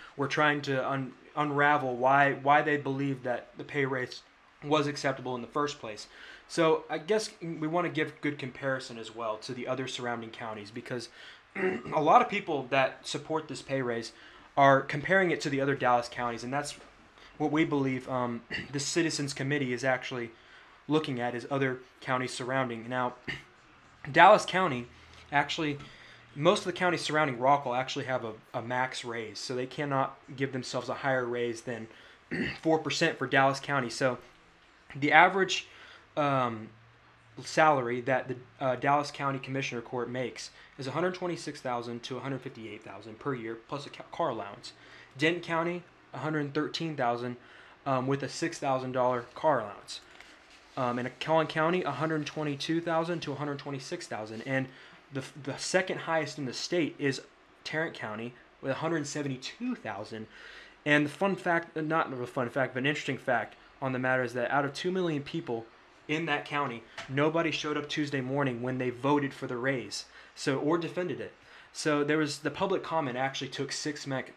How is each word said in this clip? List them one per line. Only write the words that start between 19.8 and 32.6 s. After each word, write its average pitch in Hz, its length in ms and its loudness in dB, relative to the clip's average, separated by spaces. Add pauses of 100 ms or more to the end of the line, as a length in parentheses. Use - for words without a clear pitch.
actually 127 480 -2 (580)
looking 147 320 2
at, 120 140 0
is 120 160 -6
other 135 280 0 (220)
counties 127 340 -2
surrounding. 123 540 -2
Now, 123 260 0 (140)
<clears throat> - 840 -14
Dallas 175 320 12
County, 151 420 0 (440)
actually, 147 480 0 (560)
most 180 260 4
of - 60 -8
the 180 60 -2
counties 175 300 0
surrounding 147 360 0
Rockwall 127 400 4
actually 131 280 -4
have 123 180 -2
a, 110 80 -6 (220)
a 127 80 -4
max 127 420 -2
raise, 113 340 -8
so - 160 -6
they 127 120 -2
cannot 135 520 -2 (180)
give 131 160 -4
themselves 127 360 -6
a 123 60 -4
higher 131 300 0
raise 120 380 -4
than 113 240 -8 (440)
<clears throat> - 320 -4